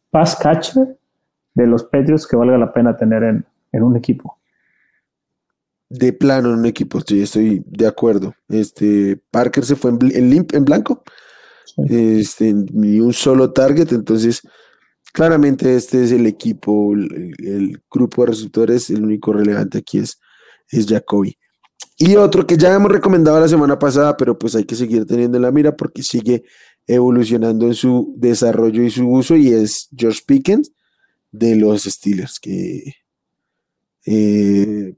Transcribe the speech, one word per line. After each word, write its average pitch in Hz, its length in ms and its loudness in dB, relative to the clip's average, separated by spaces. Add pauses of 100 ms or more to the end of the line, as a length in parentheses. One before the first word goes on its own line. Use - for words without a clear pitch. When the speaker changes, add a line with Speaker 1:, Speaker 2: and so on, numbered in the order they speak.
(100)
Speaker 1:
pass 165 260 0
catcher 262 600 -2 (580)
de 120 120 2
los 117 160 2
Patriots 151 420 0
que - 120 -2
valga 123 200 2
la 117 140 0
pena 120 240 0
tener 113 280 0
en, 110 220 -2 (280)
en 110 100 0
un 120 140 2
equipo. - 400 -6 (1500)
Speaker 2:
De 123 240 -2
plano 131 400 0
en 113 60 -2
un 117 80 0
equipo, - 340 -6
sí, 101 200 0
estoy 107 440 0
de 110 220 -2
acuerdo. 107 460 -2 (140)
Este, 101 720 -2 (120)
Parker 120 340 -2
se 139 100 0
fue 127 160 -2
en 120 80 -2
bl-, 127 160 2
en 123 140 2
limp-, 156 240 2
en 143 100 2
blanco. 160 400 0 (640)
Speaker 1:
Sí. - 240 -10
Speaker 2:
Este, 110 640 0
ni 104 480 0
un 120 100 2
solo 131 400 2
target, 143 400 2
entonces 113 500 -2 (680)
claramente 147 640 2
este 123 280 0
es 120 100 2
el 120 140 2
equipo, 104 680 -2
el, 123 460 -6
el 98 420 -6 (100)
grupo 123 300 -2
de 120 60 2
receptores, 113 640 -2
el 107 140 -2
único 107 300 -2
relevante 104 460 -2
aquí - 180 -8
es, - 240 -6 (480)
es 110 180 -2
Jacoby. 104 480 -2 (640)
Y 185 140 4
otro 190 320 4
que 175 80 2
ya 180 180 4
hemos 202 180 2
recomendado 165 500 4
la 165 80 4
semana 147 280 2
pasada, 143 380 0
pero 120 240 -2
pues 113 160 -4
hay 110 80 0
que 113 120 -8
seguir 113 300 -2
teniendo 120 320 -2
en 123 40 0
la 123 100 0
mira 147 240 2
porque - 260 -10
sigue 117 420 -2 (440)
evolucionando 117 760 0
en 120 80 0
su 123 420 -2
desarrollo 113 680 0
y 120 60 0
su 123 200 -4
uso, 131 260 2
y 147 140 4
es 110 440 0
George 113 320 -2
Pickens 180 460 0 (600)
de 113 260 0
los 107 260 2
Steelers, 98 560 -6
que, 92 540 -10 (1120)
eh, 104 920 0